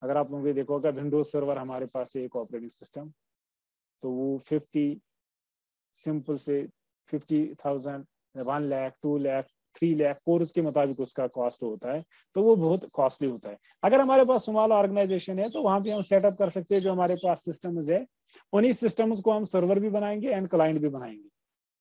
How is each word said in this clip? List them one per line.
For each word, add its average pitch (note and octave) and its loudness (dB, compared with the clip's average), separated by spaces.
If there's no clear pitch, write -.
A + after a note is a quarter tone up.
अगर C3+ -2
आप C#3 -2
लोगों C#3+ -8
ने D3 0
देखा C#3 -2
होगा, C#3+ 0
Windows C#3+ -2
server C#3+ -4
हमारे C3 -8
पास B2 -8
है C3 -6
एक B2+ -10
operating A#2 -10
system, D3 -18
तो C3 -8
वो C3+ -4
fifty, D3 -4
simple D3+ -6
से C#3+ -4
फिफ्टी D3+ -2
थाउजेंड, C#3 -6
वन C3+ -4
लाख, C3+ -4
टू D3 0
लाख, C3+ -2
थ्री - -4
लाख C#3+ 0
कोर्स E3+ 2
के F3 -2
मुताबिक C#3 0
उसका C3 -4
cost A#2+ -4
होता A#2 -6
है, D#3+ -6
तो F#3+ 2
वो A3+ 8
बहुत F3 0
costly C3+ 0
होता A#2 -8
है। G#2 -14
अगर A#3 6
हमारे C4+ 6
पास B3 2
small A3 2
organization F#3+ 2
है, A3 -2
तो D#4 -6
वहाँ G3+ 2
पे G#3 -4
हम G#3 -2
setup G3 4
कर F#3 0
सकते F#3 -2
हैं, F#3+ 4
जो F#3+ 0
हमारे F3+ 2
पास F3 -2
systems E3 -6
है, G#3 0
उन्हीं A3 4
systems A3 0
को A3 2
हम G#3+ 2
server F#3+ 2
भी G#3 0
बनाएंगे G#3 -2
and F#3+ -2
client D#3 2
भी D3 0
बनाएंगे। A2+ -10